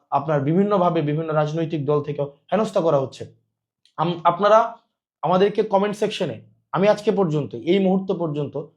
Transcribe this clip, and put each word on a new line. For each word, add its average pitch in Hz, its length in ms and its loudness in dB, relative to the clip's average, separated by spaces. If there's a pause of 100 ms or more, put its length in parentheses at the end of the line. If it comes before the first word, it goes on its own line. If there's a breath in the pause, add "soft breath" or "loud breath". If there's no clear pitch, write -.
(100)
আপনার 147 300 0
বিভিন্নভাবে 170 640 2
বিভিন্ন 151 320 -2
রাজনৈতিক 151 520 -2
দল 147 160 2
থেকে 143 200 -6
হেনস্থা 196 580 -2
করা 160 180 2
হচ্ছে। 131 280 -6 (720)
আম-, 165 280 -2
আপনারা 208 520 4 (460)
আমাদেরকে 196 400 2
কমেন্ট 202 340 0
সেকশনে, 180 440 -4 (320)
আমি 180 160 2
আজকে 214 240 2
পর্যন্ত, 151 420 0
এই 147 240 0
মুহূর্ত 190 340 0
পর্যন্ত 151 500 -6 (140)